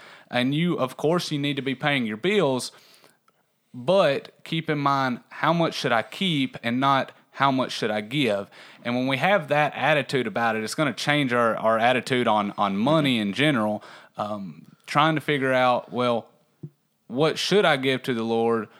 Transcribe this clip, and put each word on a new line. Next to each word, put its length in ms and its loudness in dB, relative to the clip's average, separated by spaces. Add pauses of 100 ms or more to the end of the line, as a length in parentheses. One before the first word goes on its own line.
(300)
and 240 0
you, 240 0
of 200 -4
course, 340 0
you 80 -2
need 160 -2
to 60 -4
be 140 -4
paying 300 0
your 120 -4
bills, 560 0 (1000)
but 580 0 (120)
keep 260 -4
in 80 0
mind, 520 0
how 240 0
much 200 0
should 180 -2
I 120 4
keep 600 -2
and 160 -2
not 320 2 (260)
how 140 4
much 200 -2
should 180 -2
I 120 -2
give? 460 -2 (380)
And 100 -2
when 120 -2
we 100 0
have 300 2
that 280 2
attitude 520 0
about 280 0
it, 80 -4
it's 120 -6
gonna 180 0
change 400 0
our, 240 2
our 220 2
attitude 480 2
on, 300 2
on 200 0
money 400 2
in 160 -2
general. 500 0 (340)
Um, 500 -8 (180)
trying 300 2
to 60 -2
figure 300 0
out, 400 2
well, 360 0 (800)
what 320 0
should 260 2
I 120 4
give 260 -2
to 100 -2
the 100 -2
Lord, 440 0 (120)